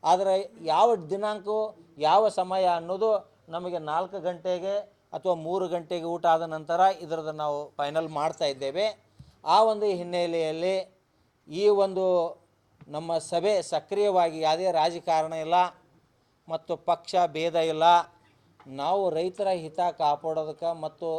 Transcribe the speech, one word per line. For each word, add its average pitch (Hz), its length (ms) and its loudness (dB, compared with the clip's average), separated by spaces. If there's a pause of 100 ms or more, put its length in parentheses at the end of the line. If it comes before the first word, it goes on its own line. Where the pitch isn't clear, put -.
ಆದರೆ 190 320 4 (380)
ಯಾವ 190 160 6 (240)
ದಿನಾಂಕ, 208 360 -6 (600)
ಯಾವ 190 140 6 (180)
ಸಮಯ 185 240 0 (160)
ಅನ್ನೋದು 190 300 -2 (440)
ನಮಗೆ 175 240 -6 (140)
ನಾಲ್ಕು 185 340 -4
ಗಂಟೆಗೆ 180 480 -4 (420)
ಅಥವಾ 180 180 0 (120)
ಮೂರು 185 180 -2 (120)
ಗಂಟೆಗೆ 170 380 -6
ಊಟ 170 200 -2
ಆದ 160 100 0 (120)
ನಂತರ 160 240 -2 (240)
ಇದರದ್ದು 156 300 -6 (100)
ನಾವು 147 140 -2 (200)
ಫೈನಲ್ 156 400 -2
ಮಾಡ್ತಾ 156 340 -2
ಇದ್ದೇವೆ. 139 340 -4 (680)
ಆ - 20 8 (140)
ಒಂದು 214 160 0 (140)
ಹಿನ್ನೆಲೆಯಲ್ಲಿ 175 760 -2 (720)
ಈ 175 160 -4 (200)
ಒಂದು 190 200 -2 (920)
ನಮ್ಮ 165 160 -6 (200)
ಸಭೆ 180 240 2 (180)
ಸಕ್ರಿಯವಾಗಿ 180 720 2
ಯಾವುದೇ 165 240 2 (140)
ರಾಜಕಾರಣ 165 520 0 (120)
ಇಲ್ಲ 165 100 2 (960)
ಮತ್ತು 160 200 -6 (180)
ಪಕ್ಷ - 240 -2 (200)
ಭೇದ 160 220 -2 (160)
ಇಲ್ಲ. 156 120 0 (960)
ನಾವು 180 220 0 (140)
ರೈತರ 185 320 -2 (160)
ಹಿತ 160 160 -8 (200)
ಕಾಪಾಡೋದಕ್ಕೆ 156 680 -2 (140)
ಮತ್ತು 156 240 -8 (100)